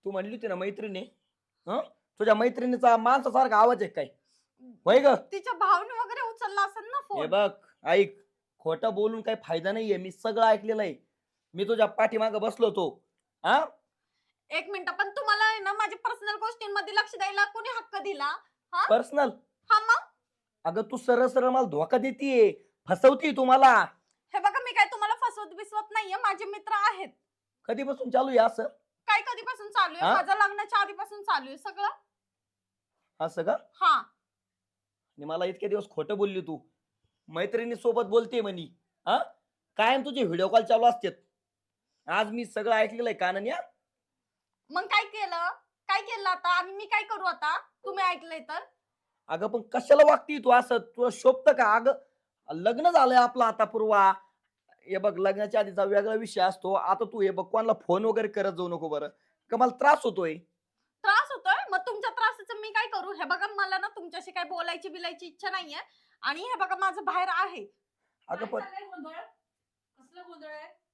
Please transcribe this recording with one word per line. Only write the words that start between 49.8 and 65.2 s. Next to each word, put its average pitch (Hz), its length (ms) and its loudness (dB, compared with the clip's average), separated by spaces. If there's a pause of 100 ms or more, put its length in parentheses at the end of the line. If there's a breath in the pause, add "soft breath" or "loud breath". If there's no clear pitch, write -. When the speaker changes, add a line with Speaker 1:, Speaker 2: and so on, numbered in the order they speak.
Speaker 1:
वागती 294 300 0
तू 247 120 2
असं? 247 260 4
तुला 240 340 -2
शोभतं 262 420 4
का? 220 220 2
अगं, 233 180 2 (580)
लग्न 233 380 0
झालंय 254 280 6
आपलं 247 260 4
आता, 220 200 0
पूर्वा. 214 500 4 (560)
हे - 280 -10
बघ, 190 200 0
लग्नाच्या 202 420 0
आधीचा 196 240 -2
वेगळा 202 300 0
विषय 220 280 -4
असतो. 190 320 0
आता 196 320 0
तू 220 160 -6
हे 196 80 4
बघ, 185 160 -4
कोणाला 220 280 0
फोन 202 320 0
वगैरे 220 220 0
करत 196 240 -2
जाऊ 175 160 -6
नको 160 220 -6
बरं, 147 180 -4 (420)
का 226 80 -2
मला 240 180 2
त्रास 294 280 6
होतोय. 170 320 -2 (680)
Speaker 2:
त्रास 466 280 2
होतोय? 740 400 0
मग 381 60 -2
तुमच्या 440 340 -6
त्रासाचं 440 500 -4
मी 427 80 -12
काय 440 180 -2
करू? 392 260 -8
हे 311 120 -8
बघा, 349 220 -8
मला 392 300 -4
ना 381 100 -6
तुमच्याशी 359 440 -14
काय 359 120 -8
बोलायची 339 460 -8
बिलायची 349 360 -12